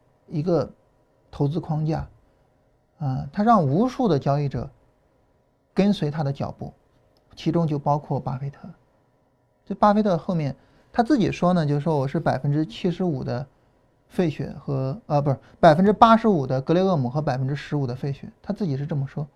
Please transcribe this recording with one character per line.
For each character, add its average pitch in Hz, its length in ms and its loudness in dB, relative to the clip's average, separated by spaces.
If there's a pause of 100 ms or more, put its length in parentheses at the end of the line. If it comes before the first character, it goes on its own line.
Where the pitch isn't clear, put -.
(280)
一 151 160 -4
个 170 260 0 (640)
投 143 160 0
资 156 100 -4
框 156 280 -4
架， 147 200 -4 (960)
啊， 143 320 -4
他 208 120 -2
让 220 200 6
无 156 240 2
数 247 220 0
的 143 100 2
交 143 180 0
易 143 120 -2
者 123 200 -6 (1040)
跟 202 200 4
随 147 180 -4
他 160 100 -6
的 139 120 -2
脚 - 180 -8
步， - 200 -14 (640)
其 - 160 -6
中 165 160 2
就 147 140 -2
包 147 180 0
括 143 220 -6
巴 127 180 -6
菲 139 120 -8
特。 - 180 -16 (960)
就 202 80 -8
巴 208 200 4
菲 214 100 2
特 190 140 0
后 180 180 -4
面 147 180 -2 (400)
他 240 80 2
自 262 160 2
己 151 140 2
说 175 220 2
呢， 165 120 2
就 143 80 0
是 147 80 0
说 156 160 0
我 131 100 0
是 156 120 -4
百 135 180 0
分 143 160 -2
之 151 100 0
七 170 280 -4
十 180 120 -6
五 139 200 -2
的 127 220 -6 (640)
费 175 220 -2
雪 - 300 -8
和， 135 480 -6
呃， 147 120 0
不 143 120 0
是， 123 60 -2 (220)
百 170 140 8
分 180 100 4
之 208 80 6
八 226 240 6
十 226 120 2
五 160 180 4
的 131 160 -2
格 160 140 0
雷 180 60 4
厄 190 140 2
姆 127 140 0
和 143 100 -4
百 151 160 0
分 131 120 -2
之 143 80 -4
十 143 200 -6
五 139 120 -2
的 123 80 -6
费 139 180 -6
雪， - 180 -16 (120)
他 202 100 -6
自 202 120 -4
己 139 120 0
是 143 80 -6
这 160 100 -6
么 139 120 -2
说。 143 280 -8